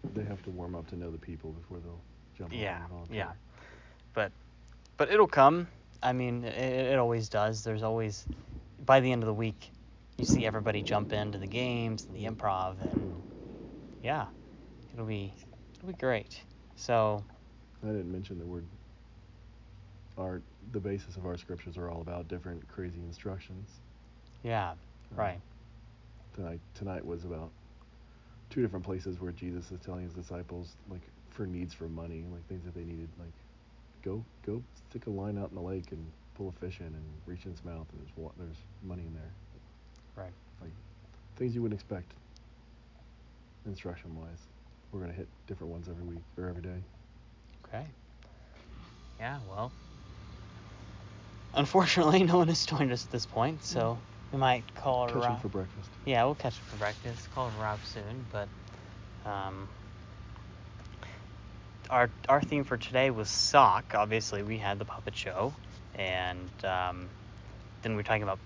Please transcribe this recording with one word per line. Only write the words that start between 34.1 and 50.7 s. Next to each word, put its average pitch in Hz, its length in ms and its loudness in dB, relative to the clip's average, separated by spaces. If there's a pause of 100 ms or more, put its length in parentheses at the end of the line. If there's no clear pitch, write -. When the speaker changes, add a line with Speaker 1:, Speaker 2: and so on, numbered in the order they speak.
Speaker 1:
go 113 180 -2 (260)
stick - 180 -10
a 110 40 -2
line 101 280 0
out 95 120 -2
in 85 40 -10
the 92 80 -6
lake 90 300 -4
and 80 180 -8 (240)
pull 98 140 -4
a 87 40 -4
fish 90 280 -6
in 85 60 -10
and 78 180 -10 (220)
reach 90 200 -8
in 90 60 -6
its - 120 -12
mouth, 82 280 -8
and 78 80 -12
there's 67 160 -14
wa-, 80 220 -10
there's 80 180 -10 (260)
money 90 200 -8
in 80 120 -8
there." 78 180 -10 (880)
Speaker 2:
Right. 92 120 -10 (300)
Speaker 1:
Like, 82 80 -12 (680)
things 123 180 0
you 120 80 0
wouldn't 104 180 0
expect 90 320 -6 (1500)
instruction-wise. 85 800 -10 (460)
We're 98 80 -4
gonna 87 120 -4
hit 92 160 -6 (180)
different 85 260 -8
ones 85 160 -8
every 87 160 -6
week 85 180 -6 (160)
or 90 100 -4
every 87 140 -6
day. 90 200 -6 (840)
Speaker 2:
Okay. 120 180 -8 (1400)
Yeah, 135 180 -6 (100)
well, 107 240 -4 (1800)